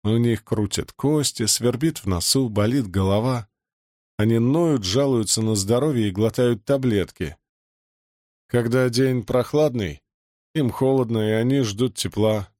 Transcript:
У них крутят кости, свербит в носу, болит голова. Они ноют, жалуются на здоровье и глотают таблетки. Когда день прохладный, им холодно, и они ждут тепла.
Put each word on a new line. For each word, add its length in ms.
У 140
них 260
крутят 500
кости, 520
свербит 540
в 80
носу, 420
болит 400
голова. 600
Они 220
ноют, 460
жалуются 580
на 120
здоровье 540
и 20
глотают 540
таблетки. 720
Когда 400
день 360
прохладный, 760
им 160
холодно, 480
и 140
они 280
ждут 360
тепла. 520